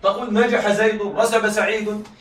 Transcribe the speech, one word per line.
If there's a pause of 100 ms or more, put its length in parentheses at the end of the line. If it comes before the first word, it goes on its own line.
تقول:
نجح
زيد،
رسب
سعيد (340)